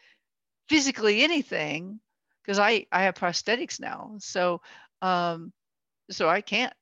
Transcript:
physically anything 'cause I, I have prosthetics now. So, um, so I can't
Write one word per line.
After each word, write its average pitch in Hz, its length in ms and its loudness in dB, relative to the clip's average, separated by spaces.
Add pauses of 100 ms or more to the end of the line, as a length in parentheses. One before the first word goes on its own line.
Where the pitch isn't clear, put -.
(680)
physically 254 560 4
anything 190 760 -2 (460)
'cause 202 140 0
I, 208 320 2
I 180 120 2
have 185 120 2
prosthetics 202 640 -4
now. - 400 -12
So, 180 420 -2 (400)
um, 175 500 -2 (580)
so 185 180 0
I 180 140 2
can't 226 400 -2